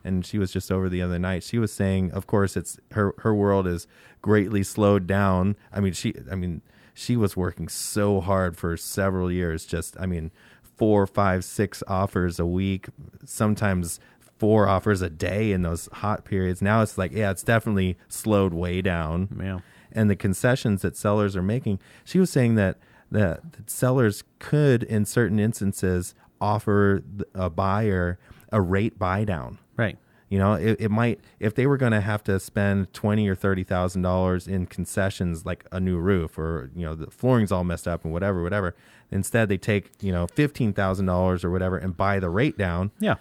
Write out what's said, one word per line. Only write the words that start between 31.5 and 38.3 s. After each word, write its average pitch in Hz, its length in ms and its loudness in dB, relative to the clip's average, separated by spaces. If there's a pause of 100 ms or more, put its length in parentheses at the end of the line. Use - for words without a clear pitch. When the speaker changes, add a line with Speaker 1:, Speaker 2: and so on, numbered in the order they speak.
Speaker 1:
they 123 120 2
were 139 120 2
gonna 110 240 2
have 107 220 -2
to 95 140 2
spend 98 540 0
twenty 107 360 0
or 95 60 2
thirty 92 300 0
thousand 92 380 -2
dollars 92 440 2
in 92 200 -4
concessions, 90 800 -4
like 90 260 -8
a 90 80 -4
new 92 180 0
roof 85 400 0
or, 80 380 -6
you 85 80 -6
know, 80 100 -6
the 78 160 -10
flooring's 117 400 2
all 90 140 0
messed 87 240 -4
up 85 160 -4
and 80 80 -6
whatever, 92 300 -2